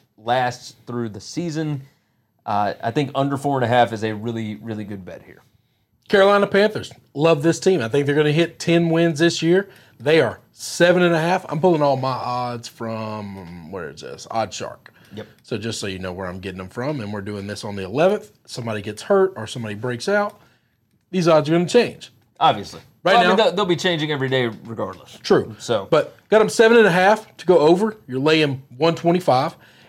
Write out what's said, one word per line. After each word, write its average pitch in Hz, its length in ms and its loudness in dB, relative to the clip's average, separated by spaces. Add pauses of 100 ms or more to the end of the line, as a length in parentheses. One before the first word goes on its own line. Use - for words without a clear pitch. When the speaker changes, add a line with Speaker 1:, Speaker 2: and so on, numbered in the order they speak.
(160)
Speaker 1:
lasts 120 600 -4 (100)
through 120 240 -6
the 101 100 -14
season. 156 600 -6 (640)
Uh, 104 260 -2 (100)
I 117 80 -4
think 139 240 -2
under 139 220 -2
four 139 220 -4
and 123 60 0
a 113 40 0
half 120 240 2
is 107 100 -8
a 110 120 -4
really, 110 420 -8
really 107 280 -10
good 98 200 -14
bet 87 180 -16
here. - 200 -20 (640)
Speaker 2:
Carolina 202 380 6
Panthers. 202 440 0 (220)
Love 151 300 2
this 165 180 2
team. 185 220 2
I 113 60 -4
think 143 180 2
they're 143 80 2
gonna 151 180 4
hit 165 260 0
ten 170 300 2
wins 165 300 2
this 170 240 2
year. 180 260 2 (300)
They 151 220 4
are 107 200 0 (120)
seven 180 500 2
and 170 120 4
a 156 60 2
half. 175 300 -2
I'm 156 100 -6
pulling 165 220 2
all 139 140 2
my 131 160 -4
odds 123 540 -6
from, 101 1040 -12
where 87 200 -10
is - 100 -18
this? - 300 -16
Odd 110 240 -4
Shark. - 380 -14 (220)
Speaker 1:
Yep. 107 120 -14 (160)
Speaker 2:
So 113 160 -8
just 107 220 -8
so 110 60 -8
you 95 120 -8
know 92 140 -8
where 92 140 -10
I'm 90 140 -10
getting 92 180 -10
them 95 120 -12
from, 135 300 -8
and 104 120 -10
we're 104 80 -8
doing 101 260 -10
this 104 160 -10
on 104 140 -10
the 98 80 -8
eleventh. 165 480 -2 (140)
Somebody 113 340 -8
gets 104 220 -10
hurt 190 340 2
or 107 100 -10
somebody 107 280 -10
breaks 120 340 -8
out, 208 320 -2 (680)
these 175 180 0
odds 151 200 4
are 160 40 -2
gonna 170 160 2
change. - 420 0 (300)
Speaker 1:
Obviously. - 400 0 (220)
Speaker 2:
Right 185 120 2
Speaker 1:
Well, 240 40 6
I 233 100 4
mean, 190 80 4
Speaker 2:
now 220 80 4
Speaker 1:
they'll, 175 100 2
they'll 202 120 0
be 175 100 2
changing 156 340 -2
every 131 200 -4
day 131 160 2
regardless. 107 760 -10
Speaker 2:
True. 113 360 2
Speaker 1:
So. 104 320 -2
Speaker 2:
But - 260 0 (140)
got 214 80 6
them 214 100 4
seven 233 300 6
and 220 80 8
a 180 40 4
half 190 460 2
to - 100 -20
go 175 120 6
over. 185 400 4 (100)
You're 127 100 -6
laying 147 440 2 (140)
one 160 180 2
twenty-five. 165 640 0 (320)